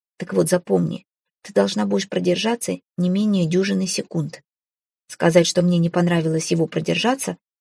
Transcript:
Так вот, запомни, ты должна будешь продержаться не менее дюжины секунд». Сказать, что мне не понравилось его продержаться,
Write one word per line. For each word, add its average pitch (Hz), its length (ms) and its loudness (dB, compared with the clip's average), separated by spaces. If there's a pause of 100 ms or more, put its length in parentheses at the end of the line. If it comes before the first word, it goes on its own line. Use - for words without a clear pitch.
(180)
Так 180 160 -10
вот, 175 140 2
запомни, 180 580 0 (360)
ты - 120 -20
должна 202 320 2
будешь 196 220 0
продержаться 180 720 -2 (180)
не 180 120 0
менее 196 360 2
дюжины 190 420 0
секунд». - 560 -6 (640)
Сказать, 170 400 2
что 175 160 0
мне 175 160 2
не 165 100 2
понравилось 165 640 0
его 165 160 2
продержаться, 180 720 -2 (240)